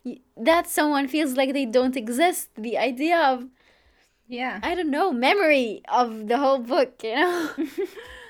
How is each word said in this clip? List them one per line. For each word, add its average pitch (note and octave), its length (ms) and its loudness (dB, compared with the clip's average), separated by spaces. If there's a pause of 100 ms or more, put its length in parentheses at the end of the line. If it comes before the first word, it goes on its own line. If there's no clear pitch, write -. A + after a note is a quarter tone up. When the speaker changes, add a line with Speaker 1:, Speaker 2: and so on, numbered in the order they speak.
Speaker 1:
y-, B3 140 -10 (180)
that E4 320 2
someone D4 400 0
feels D4+ 260 -2
like C4+ 200 0
they C#4 100 0
don't B3+ 320 2
exist. B3+ 600 0
The A3 200 -6
idea C#4 420 0
of, C4 280 2 (840)
Speaker 2:
Yeah. A#3+ 340 -6
Speaker 1:
I D#4 140 -2
don't E4 140 -2
know, E4+ 200 0
memory C4+ 760 2
of A3 400 0
the A#3+ 80 2
whole C4+ 220 2
book, B3 440 -2
you A3 140 -6
know? E4+ 400 0
<laughs> - 20 -6 (720)